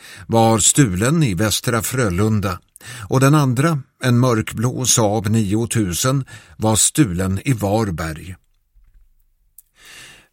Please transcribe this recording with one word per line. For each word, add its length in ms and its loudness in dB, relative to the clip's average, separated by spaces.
var 320 4
stulen 640 2
i 120 0
Västra 480 -2
Frölunda, 760 -2
och 120 0
den 140 6
andra, 480 2
en 160 2
mörkblå 680 0
Saab 440 0
niotusen, 960 -2
var 200 0
stulen 680 0
i 80 0
Varberg. 840 -4